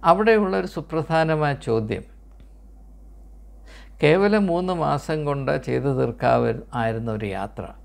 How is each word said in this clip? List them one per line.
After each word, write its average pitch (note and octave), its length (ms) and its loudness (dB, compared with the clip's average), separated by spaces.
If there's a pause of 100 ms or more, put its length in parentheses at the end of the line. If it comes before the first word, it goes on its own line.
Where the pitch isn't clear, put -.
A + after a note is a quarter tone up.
(100)
അവിടെയുള്ള G#3 500 4
ഒരു F#3 140 -4
സുപ്രധാനമായ D#3+ 760 0 (140)
ചോദ്യം, G#2+ 380 -2 (2000)
കേവലം G3+ 480 4
മൂന്ന് F3+ 240 -2 (100)
മാസം C#3+ 340 -2 (100)
കൊണ്ട് C#3 240 -2 (140)
ചെയ്തു B2+ 320 -2
തീർക്കാവ-, A#2+ 680 0 (160)
ആയിരുന്ന A2+ 380 -4
ഒരു G#2 180 -6
യാത്ര G2 300 -10 (180)